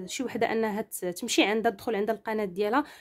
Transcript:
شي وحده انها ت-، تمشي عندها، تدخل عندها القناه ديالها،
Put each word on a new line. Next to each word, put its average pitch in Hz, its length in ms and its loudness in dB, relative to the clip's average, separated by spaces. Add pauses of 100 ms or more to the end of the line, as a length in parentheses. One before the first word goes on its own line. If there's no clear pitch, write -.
شي - 180 -6
وحده 226 280 0
انها 220 300 0
ت-، - 240 -8
تمشي 220 380 2
عندها، 220 280 4
تدخل 220 240 -4
عندها 208 200 2
القناه 214 300 -2
ديالها، 208 380 2 (180)